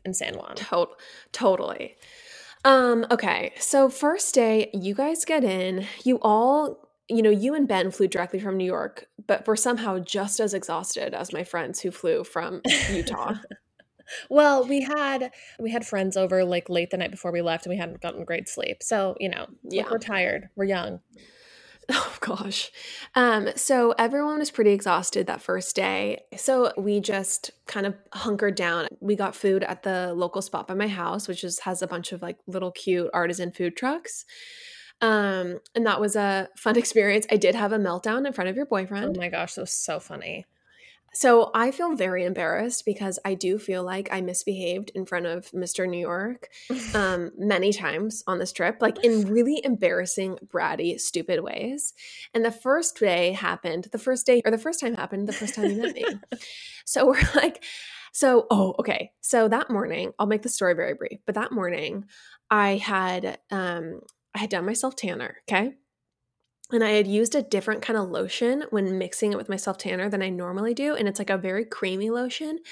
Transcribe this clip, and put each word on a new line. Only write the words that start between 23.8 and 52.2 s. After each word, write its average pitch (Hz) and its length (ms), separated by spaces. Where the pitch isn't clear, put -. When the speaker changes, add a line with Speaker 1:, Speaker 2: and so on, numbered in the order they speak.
Speaker 2:
everyone 285 400
was 294 140
pretty 208 180
exhausted 190 560
that 180 160
first 180 320
day. 196 460
So 254 400
we 202 240
just 196 500
kind 196 180
of 196 120
hunkered 202 420
down. 170 320
We 202 160
got 196 180
food 196 300
at - 180
the 180 320
local 175 260
spot - 280
by 190 60
my 208 120
house, 185 400
which 180 160
is, 175 180
has 185 220
a 185 60
bunch 175 240
of, 180 100
like, 175 240
little 185 240
cute 180 420
artisan 175 380
food 175 260
trucks. 302 480
Um, 196 580
and 233 120
that 208 140
was 208 160
a 196 400
fun 233 220
<laughs> - 0
experience. 208 520
I 220 60
did 202 180
have 208 180
a 220 60
meltdown 214 480
in 269 60
front 185 180
of 202 60
your 285 100
boyfriend. 196 500
Speaker 1:
Oh 180 40
my 175 80
gosh, 175 260
that 190 80
was 180 100
so - 260
funny. - 480
Speaker 2:
So 240 420
I 233 180
feel 330 240
very 185 280
embarrassed 180 600
because 196 400
I 196 100
do 185 240
feel 185 240
like 190 300
I 190 80
misbehaved 185 720
in 190 120
front 175 200
of 170 260
Mister 185 320
New 180 140
York, 185 500
Speaker 1:
<laughs> 226 240
Speaker 2:
um, 185 420
many 196 360
times 196 560
on 185 100
this 185 140
trip, 175 280
like, 220 240
in 220 220
really 240 380
embarrassing, 190 800
bratty, 165 540
stupid 165 400
ways. - 540